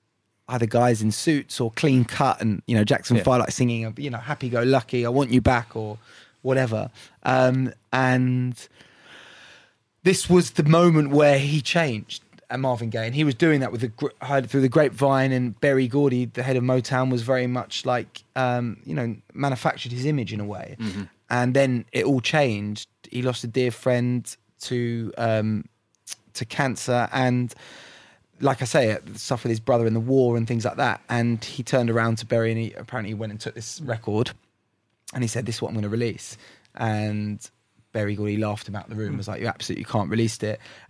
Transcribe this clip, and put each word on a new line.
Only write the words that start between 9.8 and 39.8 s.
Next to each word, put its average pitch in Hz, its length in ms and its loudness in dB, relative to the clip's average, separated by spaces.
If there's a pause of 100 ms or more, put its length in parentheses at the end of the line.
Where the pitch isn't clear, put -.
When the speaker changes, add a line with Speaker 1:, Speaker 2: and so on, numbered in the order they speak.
Speaker 1:
this 185 260 2
was 180 240 6
the 156 120 0
moment 156 460 6
where 143 280 6
he 143 220 0
changed, 139 640 -2 (260)
and 127 120 -4
Marvin 117 280 -2
Gaye, 113 160 -4
and 120 80 -6
he 156 100 2
was 139 100 2
doing 151 260 4
that 117 120 -2
with 117 100 -4
the 123 60 -2
gr-, 135 200 -6 (120)
heard 135 300 -2
through 139 120 2
the 131 60 4
grapevine, 135 640 2
and 123 280 -2
Berry 135 280 2
Gordy, 127 380 2
the 120 160 -8
head 131 140 0
of 120 80 0
Motown, 127 460 0
was 120 120 0
very 127 240 0
much - 400 -6
like, 123 380 -4 (120)
um, 123 480 -2
you 160 100 -8
know, 117 220 -4 (160)
manufactured 135 600 -4
his 123 120 -6
image 127 280 -2
in 107 80 -6
a 104 40 -6
way. 104 340 -10
Speaker 2:
Mm-hmm. 101 240 -6 (280)
Speaker 1:
And 123 240 0
then 127 380 2
it 117 120 0
all 131 160 2
changed. 107 680 -2 (220)
He 123 120 -6
lost 127 220 -4
a - 20 -6
dear 123 240 0
friend 123 540 0 (380)
to, 117 540 -4
um, 110 480 0 (720)
to 123 100 -6
cancer, 123 680 -2
and 123 420 0 (880)
like 135 180 0
I 131 60 -4
say, 117 260 2
uh, 98 60 -4 (160)
stuff - 300 -6
with 120 60 0
his 110 100 0
brother 117 260 2
in 110 80 2
the 113 60 0
war 123 360 4
and 117 100 -2
things 113 180 -2
like 85 120 -2
that. 120 320 0
And 117 360 0
he - 180 -10
turned 120 280 0
around 113 280 0
to 110 80 -10
Berry 113 260 0
and 113 80 -2
he 110 140 -6
apparently 110 400 -8
went 107 180 -8
and 107 80 -14
took - 140 -10
this - 260 -14
record 110 520 -2 (840)
and 127 100 -4
he 113 40 -2
said, 110 180 -4
"This 117 100 -6
is - 60 -8
what 113 60 -4
I'm - 60 -8
gonna 104 140 -4
release." 113 480 -6 (380)
And 107 640 -4 (540)
Berry 104 240 -2
Gordy 104 220 -2
laughed 104 300 -4
him 98 80 -8
out - 120 -12
the 113 80 -14
room, 107 160 -6
Speaker 2:
Hmm. 135 60 -6
Speaker 1:
was 107 100 -10
like, 101 120 -8
"You 113 60 -6
absolutely - 380 -6